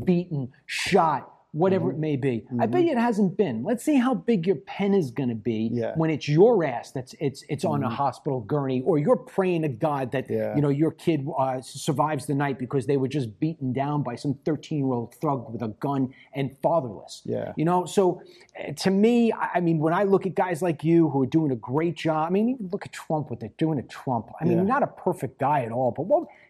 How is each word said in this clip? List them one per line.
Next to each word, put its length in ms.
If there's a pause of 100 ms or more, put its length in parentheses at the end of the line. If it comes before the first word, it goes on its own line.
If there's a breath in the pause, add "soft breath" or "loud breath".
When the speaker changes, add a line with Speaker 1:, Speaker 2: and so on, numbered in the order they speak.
Speaker 1:
beaten, 480 (120)
shot, 640 (240)
whatever 340
Speaker 2:
Mm-hmm. 100
Speaker 1:
it 20
may 180
be." 140
I 240
Speaker 2:
Mm-hmm. 160
Speaker 1:
bet 140
you 80
it 60
hasn't 380
been. 280
Let's 200
see 120
how 180
big 320
your 80
pen 400
is 160
gonna 240
be 380
Speaker 2:
Yeah. 240
Speaker 1:
when 120
it's 200
your 360
ass 280
that's, 260
it's, 300
it's 160
on 180
a 60
Speaker 2:
Mm-hmm. 80
Speaker 1:
hospital 460
gurney, 400
or 160
you're 180
praying 460
to 60
God 440
that, 180
Speaker 2:
Yeah. 240
Speaker 1:
you 80
know, 60
your 240
kid, 340 (100)
uh, 200
s-, 140
survives 560
the 100
night 240
because 260
they 100
were 120
just 320
beaten 320
down 320
by 100
some 200 (100)
thirteen-year-old 720
thug 360
with 100
a 60 (120)
gun 340 (180 loud breath)
and 300
fatherless. 640
Speaker 2:
Yeah. 320
Speaker 1:
You 80
know, 220
so, 360 (320 loud breath)
eh, 200
to 180
me, 400
I, 240
I 40
mean, 200
when 120
I 120
look 220
at 100
guys 260
like 220
you 240
who 160
are 20
doing 240
a 60
great 400
job, 320
I 20
mean, 200
even 180
look 180
at 60
Trump, 380
what 100
they're 180
doing 200
to 100
Trump. 420 (100)
I 40
mean, 140
Speaker 2:
Yeah. 40
Speaker 1:
not 220
a 20
perfect 540
guy 220
at 100
all, 180
but 160
what 220 (220 loud breath)